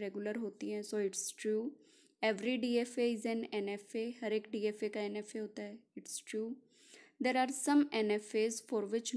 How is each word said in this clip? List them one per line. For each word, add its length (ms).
regular 420
होती 260
हैं। 120
So 260
it's 240
true। 280
Every 360
D 100
F 180
A 160
is 160
an 100
N 120
F 280
A। 60
हर 120
एक 200
डीएफ़ए 360
का 120
एनएफ़ए 400
होता 220
है। 160
It's 160
true। 180
There 160
are 160
some 260
N 160
F 160
As 180
for 100
which 240